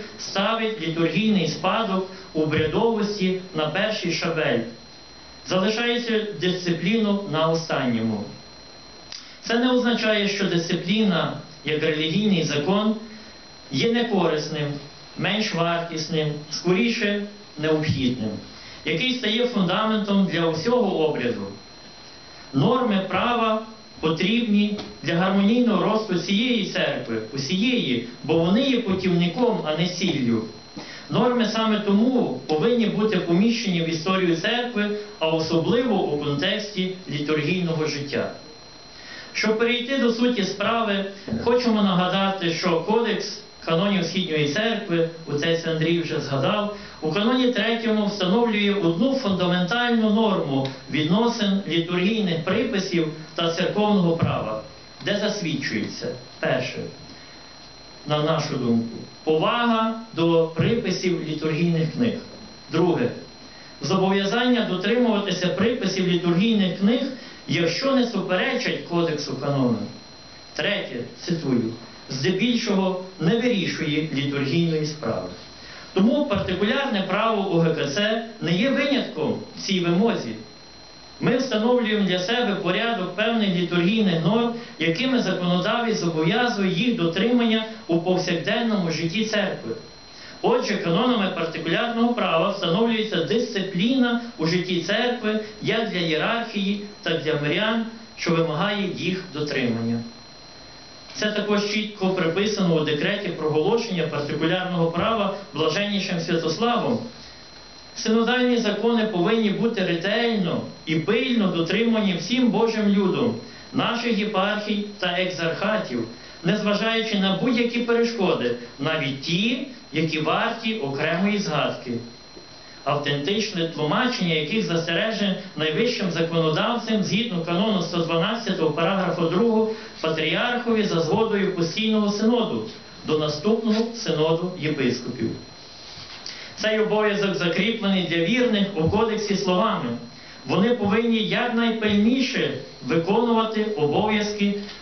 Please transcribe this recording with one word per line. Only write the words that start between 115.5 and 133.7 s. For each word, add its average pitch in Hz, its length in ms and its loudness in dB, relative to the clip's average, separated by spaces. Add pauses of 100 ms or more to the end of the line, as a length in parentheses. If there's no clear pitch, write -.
незважаючи 208 760 0
на 190 220 2
будь-які 233 380 2
перешкоди, 196 760 2 (240)
навіть 143 420 -2
ті, 214 460 0 (260)
які 156 260 0
варті 220 560 0
окремої 165 640 0
згадки. 131 540 -2 (920)
Автентичне 160 840 -2
тлумачення, 185 640 0
яких 156 320 0
застережень 185 680 0 (220)
найвищим 185 540 0
законодавцем 170 920 2
згідно 190 380 0
канону 185 400 0
сто 170 160 -2
дванадцятого, 165 760 0
параграфу 175 500 0
другого, 220 500 4 (300)
патріархові 208 840 0
за 170 160 0
згодою 196 560 2
постійного 214 560 2
синоду 208 580 2 (380)
до 156 120 2
наступного 220 640 2 (100)